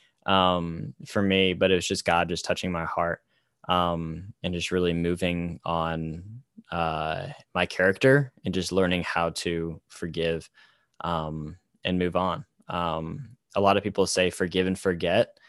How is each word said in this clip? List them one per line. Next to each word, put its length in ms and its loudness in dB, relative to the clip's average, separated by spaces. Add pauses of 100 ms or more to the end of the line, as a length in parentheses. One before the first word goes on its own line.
(260)
um, 680 2 (120)
for 160 -2
me, 320 4
but 180 2
it 40 4
was 120 0
just 180 -2
God 240 4
just 160 -4
touching 260 -2
my 140 -4
heart, 360 -2 (460)
um, 680 -2 (100)
and 100 -2
just 180 -4
really 220 2
moving 720 -2
on, 760 -4 (300)
uh, 560 -4 (280)
my 100 2
character 640 4 (140)
and 80 -2
just 180 -2
learning 320 2
how 280 0
to 560 -4
forgive, 600 -4 (520)
um, 560 -4 (260)
and 160 0
move 160 0
on. 300 0 (220)
Um, 640 -4 (260)
a 60 0
lot 160 6
of 60 -2
people 220 0
say, 240 2
"Forgive 380 0
and 100 0
forget." 600 0 (120)